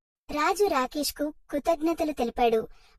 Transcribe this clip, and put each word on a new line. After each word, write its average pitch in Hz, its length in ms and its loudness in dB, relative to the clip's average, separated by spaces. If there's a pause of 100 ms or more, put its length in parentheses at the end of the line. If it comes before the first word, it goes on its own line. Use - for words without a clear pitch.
(300)
రాజు 339 340 0
రాకేష్కు 294 680 -2 (180)
కృతజ్ఞతలు 311 600 0
తెలిపాడు 233 560 0 (300)